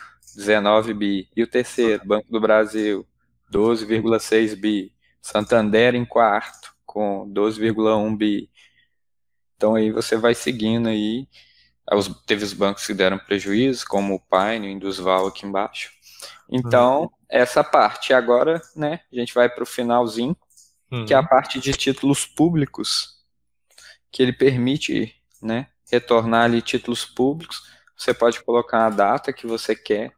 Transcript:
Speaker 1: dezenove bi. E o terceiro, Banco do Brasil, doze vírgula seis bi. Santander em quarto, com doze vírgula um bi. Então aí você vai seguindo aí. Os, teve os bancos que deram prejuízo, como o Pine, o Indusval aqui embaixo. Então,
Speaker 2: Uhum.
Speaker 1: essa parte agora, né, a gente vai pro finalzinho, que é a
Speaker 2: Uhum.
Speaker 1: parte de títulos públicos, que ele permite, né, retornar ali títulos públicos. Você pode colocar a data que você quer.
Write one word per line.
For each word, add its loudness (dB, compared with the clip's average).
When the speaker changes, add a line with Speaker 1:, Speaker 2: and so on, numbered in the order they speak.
Speaker 1:
dezenove 2
bi. -4
E 2
o -2
terceiro, 0
Banco -2
do -2
Brasil, 2
doze 0
vírgula 0
seis 2
bi. -4
Santander 2
em -4
quarto, -2
com -6
doze 0
vírgula 2
um -2
bi. -2
Então 0
aí 0
você -2
vai 2
seguindo -2
aí. -4
Os, 2
teve -2
os -6
bancos -2
que -6
deram 0
prejuízo, -2
como -2
o -4
Pine, -2
o -10
Indusval -2
aqui -10
embaixo. -8
Então, 2
Speaker 2:
Uhum. -8
Speaker 1:
essa 2
parte 2
agora, 2
né, -6
a -16
gente -6
vai 4
pro -8
finalzinho, -2
que 0
é 6
a 6
Speaker 2:
Uhum. 0
Speaker 1:
parte 2
de -2
títulos 0
públicos, -2
que -2
ele 4
permite, 0
né, -6
retornar 2
ali 2
títulos -4
públicos. -6
Você 0
pode 0
colocar 0
a 0
data 0
que -18
você -4
quer. -4